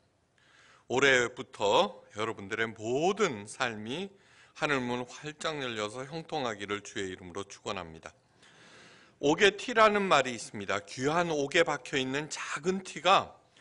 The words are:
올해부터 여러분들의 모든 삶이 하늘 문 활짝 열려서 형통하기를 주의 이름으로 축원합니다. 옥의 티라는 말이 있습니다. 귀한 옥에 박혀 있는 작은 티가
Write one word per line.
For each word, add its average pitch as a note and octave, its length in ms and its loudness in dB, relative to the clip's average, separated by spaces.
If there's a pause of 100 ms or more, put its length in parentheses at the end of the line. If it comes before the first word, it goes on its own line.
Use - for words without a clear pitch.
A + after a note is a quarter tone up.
(920)
올해부터 B2+ 1120 4 (140)
여러분들의 G#2+ 500 -4 (100)
모든 C3+ 680 -2
삶이 A#2+ 640 -6 (440)
하늘 C#3+ 280 0
문 B2 260 -4
활짝 D3+ 540 -8
열려서 A2+ 420 -6
형통하기를 B2 800 -6
주의 G2 300 -8
이름으로 F#2 340 -10
축원합니다. E2+ 640 -10 (1120)
옥의 F#3 340 4
티라는 A3 460 4
말이 C#3 320 4
있습니다. G2+ 460 -4
귀한 D#3+ 520 -2
옥에 D3 320 2
박혀 D3+ 320 -2
있는 C3+ 340 -2
작은 F#3 540 -4
티가 D#3+ 500 2 (280)